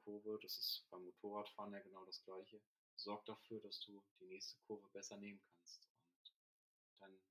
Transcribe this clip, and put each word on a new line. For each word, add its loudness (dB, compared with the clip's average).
Kurve, 2
das 2
ist 6
beim -4
Motorradfahren 0
ja 0
genau -8
das -4
Gleiche, -4
sorgt 2
dafür, 0
dass -2
du -4
die -10
nächste -4
Kurve 0
besser -2
nehmen -4
kannst -12
und -12
dann -12